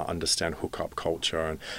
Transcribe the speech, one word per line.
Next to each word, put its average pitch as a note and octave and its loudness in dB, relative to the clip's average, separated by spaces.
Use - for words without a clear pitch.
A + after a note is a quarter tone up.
understand E2 2
hookup - -2
culture. E2 2
And, D#2 0